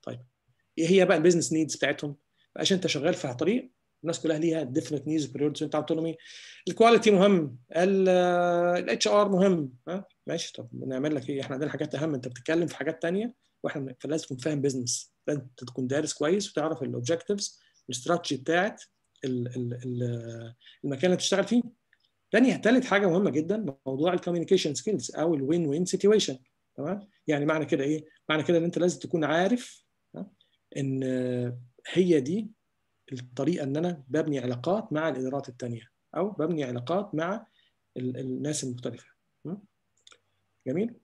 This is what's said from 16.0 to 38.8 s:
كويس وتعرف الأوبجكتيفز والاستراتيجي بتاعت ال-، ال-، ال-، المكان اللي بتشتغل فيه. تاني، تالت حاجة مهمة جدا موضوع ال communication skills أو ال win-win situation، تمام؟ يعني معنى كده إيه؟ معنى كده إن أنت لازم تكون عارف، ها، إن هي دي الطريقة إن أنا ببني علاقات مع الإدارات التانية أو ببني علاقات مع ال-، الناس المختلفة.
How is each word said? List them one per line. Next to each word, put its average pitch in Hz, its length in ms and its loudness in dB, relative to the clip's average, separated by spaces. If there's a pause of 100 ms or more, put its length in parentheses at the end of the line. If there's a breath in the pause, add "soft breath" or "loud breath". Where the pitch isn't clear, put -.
كويس 190 380 0
وتعرف 156 320 -4
الأوبجكتيفز 131 760 -4 (280 soft breath)
والاستراتيجي 151 540 -4
بتاعت 175 420 0 (420)
ال-، 123 220 -4
ال-، 120 260 -6 (120)
ال-، 120 680 -6 (300 soft breath)
المكان 143 220 -4
اللي 180 100 4
بتشتغل 190 280 2
فيه. 233 200 2 (680)
تاني، 226 260 6
تالت 240 280 4
حاجة 202 240 2
مهمة 175 200 4
جدا 160 460 -2 (100)
موضوع 143 280 0
ال 180 60 0
communication 175 640 2
skills 170 380 -4
أو 165 160 2
ال 139 120 -2
win-win 165 500 0
situation، 196 380 4 (400)
تمام؟ 175 320 -8 (200 soft breath)
يعني 147 180 0
معنى 156 200 2
كده 147 180 0
إيه؟ 151 220 -2 (240 soft breath)
معنى 156 140 0
كده 170 140 2
إن 165 60 2
أنت 170 140 -2
لازم 165 220 0
تكون 165 240 -4
عارف، 185 600 0 (320)
ها، 185 120 -12 (500)
إن 135 260 -2 (840)
هي 175 320 4
دي 185 280 -4 (640)
الطريقة 139 520 -4
إن 135 140 -2
أنا 165 300 -2
ببني 147 320 0
علاقات 127 540 -4
مع 156 160 0
الإدارات 131 400 -4
التانية 120 320 -10 (340)
أو 190 140 -2
ببني 160 340 -4
علاقات 131 520 -4
مع 180 320 -4 (500 soft breath)
ال-، 127 200 -6
الناس 131 460 -4
المختلفة. 123 420 -8 (400)